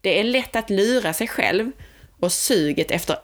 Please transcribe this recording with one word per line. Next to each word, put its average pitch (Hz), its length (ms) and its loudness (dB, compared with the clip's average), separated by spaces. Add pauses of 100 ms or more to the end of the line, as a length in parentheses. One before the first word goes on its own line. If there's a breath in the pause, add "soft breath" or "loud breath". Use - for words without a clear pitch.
Det - 200 2
är 208 40 0
lätt 247 320 -2
att 226 140 -4
lura 208 420 2
sig 226 160 -4
själv 226 440 0 (480 loud breath)
och 180 120 0
suget 156 580 0
efter 160 340 -2